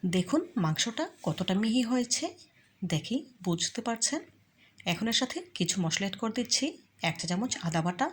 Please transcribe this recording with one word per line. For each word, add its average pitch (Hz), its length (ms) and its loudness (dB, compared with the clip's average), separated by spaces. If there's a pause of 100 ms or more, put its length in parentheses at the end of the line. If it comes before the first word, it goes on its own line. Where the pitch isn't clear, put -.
দেখুন 185 400 2 (100)
মাংসটা 208 540 0 (120)
কতটা 185 320 0
মিহি 226 280 2
হয়েছে, 247 520 0 (500)
দেখেই 170 500 -2 (100)
বুঝতে 175 380 0
পারছেন। 233 400 0 (600)
এখন 175 220 0
এর 233 60 0
সাথে 254 300 0 (120)
কিছু 185 260 0
মশলা 165 260 0
অ্যাড 190 140 -6
করে 220 120 -2
দিচ্ছি। 254 460 0 (240)
এক 160 180 0
চা 165 80 -4
চামচ 196 340 0
আদা 165 200 2
বাটা 180 300 0